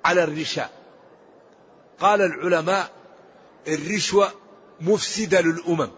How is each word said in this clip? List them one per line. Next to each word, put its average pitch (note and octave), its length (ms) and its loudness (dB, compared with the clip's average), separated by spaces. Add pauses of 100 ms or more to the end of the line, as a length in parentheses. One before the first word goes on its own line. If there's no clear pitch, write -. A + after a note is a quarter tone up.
على F3 180 4
الرشاء. D3+ 460 -6 (1300)
قال G3+ 220 4
العلماء: F3 680 0 (760)
الرشوة F#3 640 0 (500)
مفسدة F#3 600 0
للأمم E3 560 -2